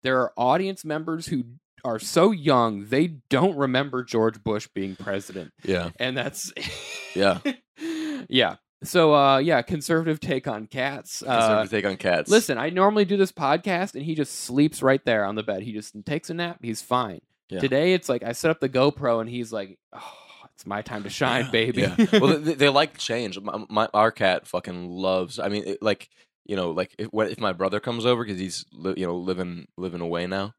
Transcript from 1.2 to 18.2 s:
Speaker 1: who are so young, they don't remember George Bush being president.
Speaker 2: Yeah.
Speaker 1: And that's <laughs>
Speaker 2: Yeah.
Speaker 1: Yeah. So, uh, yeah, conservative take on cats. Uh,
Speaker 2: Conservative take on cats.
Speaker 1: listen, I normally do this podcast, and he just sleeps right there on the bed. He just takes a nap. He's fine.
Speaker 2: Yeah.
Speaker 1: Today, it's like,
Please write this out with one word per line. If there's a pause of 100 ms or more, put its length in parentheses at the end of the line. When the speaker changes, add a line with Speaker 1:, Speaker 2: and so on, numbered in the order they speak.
Speaker 1:
who (400)
are
so
young,
they (220)
don't
remember
George
Bush
being
president. (100)
Speaker 2:
Yeah. (100)
Speaker 1:
And
that's (320)
<laughs>
Speaker 2:
Yeah. (880)
Speaker 1:
Yeah. (260)
So,
uh,
yeah,
conservative
take
on
cats.
Uh,
Speaker 2:
Conservative
take
on
cats.
Speaker 1:
listen,
I
normally
do
this
podcast,
and
he
just
sleeps
right
there
on
the
bed.
He
just (100)
takes
a
nap.
He's
fine. (280)
Speaker 2:
Yeah.
Speaker 1:
Today,
it's
like,